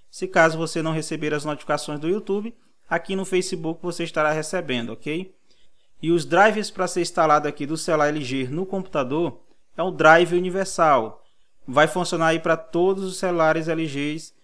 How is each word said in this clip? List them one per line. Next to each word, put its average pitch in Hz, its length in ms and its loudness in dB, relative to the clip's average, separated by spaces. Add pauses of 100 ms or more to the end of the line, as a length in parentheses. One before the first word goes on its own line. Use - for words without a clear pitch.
Se - 180 -8
caso 165 300 4
você 160 240 -4
não 160 120 -2
receber 151 380 -4
as 147 140 -4
notificações 147 540 -4
do 160 100 -4
YouTube, 208 460 -4 (340)
aqui 170 260 -4
no 190 80 -4
Facebook 175 600 -4
você 170 200 -6
estará 156 280 0
recebendo, 151 600 -4
ok? 160 380 -8 (680)
E 160 100 0
os 165 140 2
drivers 202 460 4
pra 180 160 -2
ser 175 140 -2
instalado 151 460 2
aqui 143 200 -6
do 160 100 -4
celular 156 300 2
L 151 160 -4
G 127 240 -4
no 160 180 -4
computador 160 760 -4 (360)
é 165 60 -2
o 185 80 -2
drive 165 440 6
universal. 175 840 2 (480)
Vai 143 200 4
funcionar 165 420 0
aí 165 100 2
pra 160 180 2
todos 190 460 0
os 185 140 -8
celulares 165 500 0
L 160 180 -2
Gs 147 480 -6 (100)